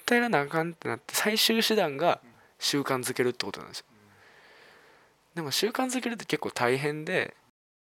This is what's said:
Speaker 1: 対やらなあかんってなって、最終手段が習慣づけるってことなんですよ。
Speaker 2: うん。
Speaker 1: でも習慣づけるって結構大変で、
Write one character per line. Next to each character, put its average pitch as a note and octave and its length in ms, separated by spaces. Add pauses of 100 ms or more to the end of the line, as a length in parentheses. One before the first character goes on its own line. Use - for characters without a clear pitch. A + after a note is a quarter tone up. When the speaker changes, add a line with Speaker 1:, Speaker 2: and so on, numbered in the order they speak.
Speaker 1:
対 A#3+ 100
や A#3+ 60
ら A#3+ 60
な D#3+ 120
あ C#3+ 60
か D#3+ 180
ん E3+ 60
っ E3+ 40
て - 140
な A#2 80
っ - 20
て、 - 160
最 G#3 220
終 A3+ 260
手 A3 120
段 E3 220
が D3+ 240 (380)
習 - 240
慣 C3 200
づ B2 120
け C3 100
る B2 60
っ - 20
て - 140
こ G2+ 60
と - 80
な - 60
ん - 40
で - 40
す - 60
よ。 - 100
Speaker 2:
う - 1500
ん。 - 20
Speaker 1:
で - 0
も C#3+ 80
習 G3 180
慣 B3+ 180
づ B3+ 140
け A#3 100
る A#3 40
っ - 20
て - 100
結 - 140
構 G#2 100
大 B2 280
変 D3+ 260
で、 E3 300 (680)